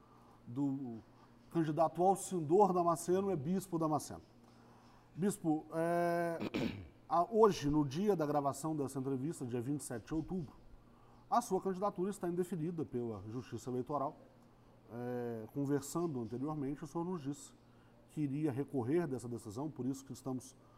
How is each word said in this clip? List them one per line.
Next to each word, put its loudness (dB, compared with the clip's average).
do -2
candidato 2
Alcindor 4
Damasceno, 2
é 2
Bispo -2
Damasceno. 0
Bispo, 0
é, 2
<coughs> -16
a, 4
hoje, 6
no 6
dia 2
da 0
gravação 0
dessa -2
entrevista, -4
dia -2
vinte -2
e -8
sete -8
de -6
outubro, -4
a 4
sua 0
candidatura 0
está -4
indeferida -2
pela -4
Justiça -8
Eleitoral. -2
É, -6
conversando -2
anteriormente, -4
o -10
senhor -4
nos -4
disse -8
que -6
iria 0
recorrer 0
dessa -6
decisão, -6
por -6
isso -2
que -16
estamos -8